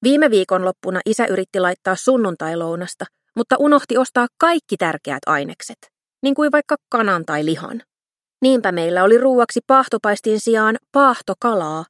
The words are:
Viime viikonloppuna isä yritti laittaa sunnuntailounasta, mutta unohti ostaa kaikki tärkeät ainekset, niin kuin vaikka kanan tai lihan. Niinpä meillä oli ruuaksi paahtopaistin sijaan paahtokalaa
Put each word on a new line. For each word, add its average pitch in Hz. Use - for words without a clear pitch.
Viime 285
viikonloppuna 185
isä 220
yritti 190
laittaa 185
sunnuntailounasta, 170
mutta 233
unohti 285
ostaa 247
kaikki 330
tärkeät 151
ainekset, 151
niin 269
kuin 302
vaikka 294
kanan 196
tai 151
lihan. 165
Niinpä 247
meillä 175
oli 220
ruuaksi 247
paahtopaistin 220
sijaan 220
paahtokalaa 196